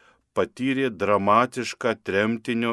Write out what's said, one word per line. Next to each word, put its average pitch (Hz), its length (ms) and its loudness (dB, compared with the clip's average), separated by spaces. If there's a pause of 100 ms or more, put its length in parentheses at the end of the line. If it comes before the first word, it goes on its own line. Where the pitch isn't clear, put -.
(360)
patyrė 131 540 -2
dramatišką 110 1120 0
tremtinio 113 720 -2